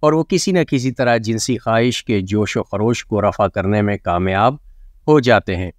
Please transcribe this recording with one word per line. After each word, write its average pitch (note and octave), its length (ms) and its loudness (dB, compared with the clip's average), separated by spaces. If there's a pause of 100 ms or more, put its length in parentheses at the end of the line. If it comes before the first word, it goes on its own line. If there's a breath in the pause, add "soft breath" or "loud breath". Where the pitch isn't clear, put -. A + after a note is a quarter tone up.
اور D3+ 100 4
وہ D#3+ 100 2
کسی F#3 280 -2
نہ F3+ 160 2
کسی C3 240 -2
طرح A#2+ 260 0
جنسی A2+ 400 -4
خواہش A#2 460 0
کے G#2+ 180 0
جوش G2+ 360 -2
و A2 60 -2
خروش G#2+ 420 -2
کو G#2 160 -2
رفع G2+ 260 0
کرنے G2+ 340 0
میں G2+ 160 0
کامیاب F#2+ 580 0 (520)
ہو D3+ 120 6
جاتے A2 360 2
ہیں۔ F2 240 -6